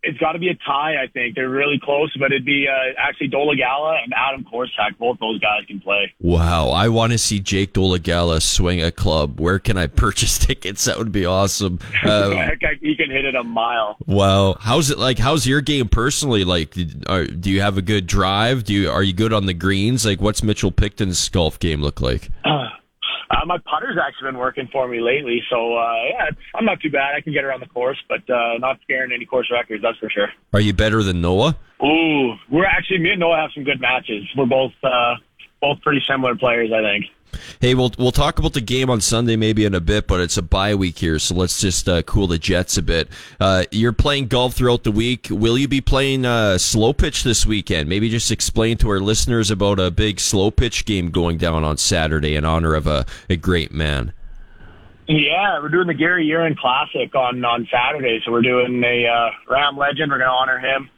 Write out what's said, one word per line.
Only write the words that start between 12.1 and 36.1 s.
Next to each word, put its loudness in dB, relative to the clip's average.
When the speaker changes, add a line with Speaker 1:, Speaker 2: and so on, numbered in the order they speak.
Speaker 1:
That -2
guy, -2
he 0
can -4
hit -2
it -2
a -2
mile. -2
Speaker 2:
Wow. 4
How's 0
it, -2
like, 0
how's 2
your 4
game 0
personally? 2
Like, -2
are, 0
do -4
you 4
have 0
a 0
good 0
drive? 0
Do -2
you, 2
are 0
you 0
good 0
on 0
the 0
greens? 0
Like, 0
what's 0
Mitchell 0
Picton's 0
golf 0
game -2
look -4
like? -2
Speaker 1:
Uh, -2
uh, -2
my -4
putter's -4
actually -8
been -10
working -4
for -2
me -4
lately, 0
so, 0
uh, 0
yeah, -2
it's, -12
I'm -2
not 0
too -2
bad. 0
I -4
can -8
get -2
around -4
the -16
course, -4
but, -4
uh, 0
not -2
scaring -4
any -8
course -2
records, -4
that's -2
for -8
sure. -2
Speaker 2:
Are 4
you 4
better 2
than 0
Noah? 2
Speaker 1:
Ooh, 2
we're 2
actually, 0
me 2
and -2
Noah 4
have -2
some -10
good -2
matches. -4
We're 2
both, 2
uh, 0
both -2
pretty 0
similar 0